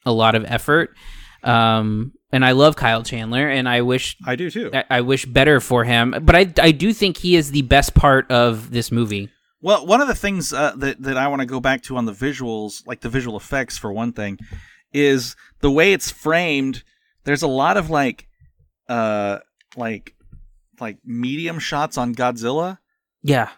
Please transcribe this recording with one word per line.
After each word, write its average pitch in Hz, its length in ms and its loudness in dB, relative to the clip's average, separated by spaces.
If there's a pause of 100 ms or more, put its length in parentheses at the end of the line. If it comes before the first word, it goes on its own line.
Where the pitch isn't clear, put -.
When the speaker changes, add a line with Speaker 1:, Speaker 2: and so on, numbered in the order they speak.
Speaker 1:
a 127 60 0
lot 113 240 4
of 110 120 0
effort. 143 440 0 (540)
Um, 113 680 2 (180)
and 131 160 2
I 127 60 6
love 143 240 6
Kyle 113 260 0
Chandler, 120 460 -4
and 131 200 -2
I 120 140 2
wish 123 420 -2
Speaker 2:
I 123 120 -4
do 175 140 -6
too. 214 220 -8
Speaker 1:
I, 135 160 -2
I 123 140 2
wish 135 240 -2
better 135 340 4
for 120 240 2
him, 120 380 2
but 160 120 8
I, 185 160 6 (120)
I 165 100 8
do 160 220 0
think 196 240 -2
he 180 180 2
is 147 140 2
the 143 120 0
best 135 320 2
part 135 360 4
of 120 400 0
this 120 200 -4
movie. 104 380 -4 (320)
Speaker 2:
Well, 175 260 2
one 220 140 4
of 285 80 0
the 233 60 0
things, 196 380 -4
uh, 139 240 -2
that, 135 260 -6
that 135 160 -4
I 135 100 0
wanna 139 160 -4
go 127 160 -6
back 131 220 -2
to 135 140 -10
on 120 100 -2
the 110 60 -4
visuals, 113 720 -8
like, - 140 -12
the 123 100 -8
visual 120 260 -4
effects 131 400 -6
for 107 160 -8
one 117 200 -4
thing, 101 260 -8 (540)
is 139 440 0 (240)
the 143 100 2
way 165 220 4
it's - 180 -4
framed. 151 760 -2 (400)
There's 143 180 -2
a 165 60 0
lot 139 280 0
of, 165 140 -2
like, 139 380 -2 (600)
uh, 104 520 -2 (360)
like, 113 380 -10 (640)
like, 110 240 -12
medium 143 540 -6
shots 151 400 -4
on 123 160 -2
Godzilla. 127 640 -2 (440)
Speaker 1:
Yeah, 131 340 0